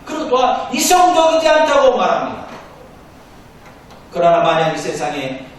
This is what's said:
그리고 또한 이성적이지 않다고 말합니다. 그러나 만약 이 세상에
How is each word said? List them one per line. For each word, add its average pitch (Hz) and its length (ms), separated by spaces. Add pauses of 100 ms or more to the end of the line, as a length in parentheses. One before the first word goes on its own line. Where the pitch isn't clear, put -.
그리고 302 240
또한 247 440
이성적이지 330 760
않다고 285 480
말합니다. - 520 (1600)
그러나 170 280
만약 160 360
이 151 40
세상에 131 680 (140)